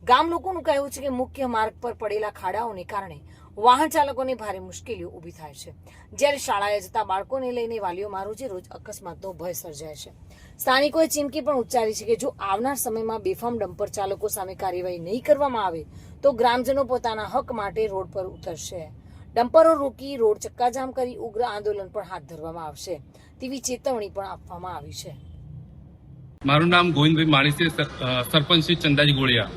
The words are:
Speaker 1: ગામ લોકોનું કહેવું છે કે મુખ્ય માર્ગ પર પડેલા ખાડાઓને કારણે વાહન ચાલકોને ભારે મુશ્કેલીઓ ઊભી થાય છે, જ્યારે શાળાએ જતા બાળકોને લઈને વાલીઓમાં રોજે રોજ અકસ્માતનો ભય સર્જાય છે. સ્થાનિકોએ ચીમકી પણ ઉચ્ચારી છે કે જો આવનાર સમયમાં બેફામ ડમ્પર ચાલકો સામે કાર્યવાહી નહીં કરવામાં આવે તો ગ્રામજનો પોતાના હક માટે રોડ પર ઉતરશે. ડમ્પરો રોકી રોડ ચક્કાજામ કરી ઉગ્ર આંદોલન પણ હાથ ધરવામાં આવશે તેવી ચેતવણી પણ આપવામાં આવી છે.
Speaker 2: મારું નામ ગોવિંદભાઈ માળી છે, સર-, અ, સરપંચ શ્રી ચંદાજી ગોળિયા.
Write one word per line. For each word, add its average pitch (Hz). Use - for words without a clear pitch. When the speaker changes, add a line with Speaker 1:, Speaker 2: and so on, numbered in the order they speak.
Speaker 1:
ગામ 285
લોકોનું 349
કહેવું 285
છે 269
કે 277
મુખ્ય 262
માર્ગ 220
પર 240
પડેલા 208
ખાડાઓને 196
કારણે 185
વાહન 247
ચાલકોને 262
ભારે 208
મુશ્કેલીઓ 185
ઊભી 147
થાય 156
છે, -
જ્યારે 285
શાળાએ 302
જતા -
બાળકોને 208
લઈને 233
વાલીઓમાં 196
રોજે 220
રોજ 185
અકસ્માતનો 190
ભય 170
સર્જાય 156
છે. -
સ્થાનિકોએ 285
ચીમકી 294
પણ 277
ઉચ્ચારી 226
છે 214
કે 226
જો -
આવનાર 214
સમયમાં 220
બેફામ 226
ડમ્પર 202
ચાલકો 196
સામે 190
કાર્યવાહી 180
નહીં 190
કરવામાં 277
આવે 165
તો 277
ગ્રામજનો 254
પોતાના 233
હક 220
માટે 214
રોડ 190
પર 190
ઉતરશે. 165
ડમ્પરો 311
રોકી 277
રોડ 214
ચક્કાજામ 247
કરી 247
ઉગ્ર 220
આંદોલન 208
પણ 196
હાથ 170
ધરવામાં 160
આવશે 151
તેવી 262
ચેતવણી 240
પણ 196
આપવામાં 180
આવી 151
છે. 151
Speaker 2:
મારું 147
નામ 175
ગોવિંદભાઈ 156
માળી 147
છે, 165
સર-, 147
અ, 127
સરપંચ 156
શ્રી 170
ચંદાજી 147
ગોળિયા. 127